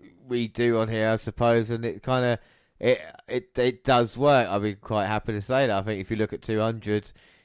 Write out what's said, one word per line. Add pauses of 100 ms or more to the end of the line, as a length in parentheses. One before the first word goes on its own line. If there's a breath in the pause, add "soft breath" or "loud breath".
(260)
we
do
on
here,
I
suppose,
and
it
kinda, (400 soft breath)
it, (260)
it,
it
does
work.
I'd
be
quite
happy
to
say
that.
I
think
if
you
look
at
two
hundred, (340 soft breath)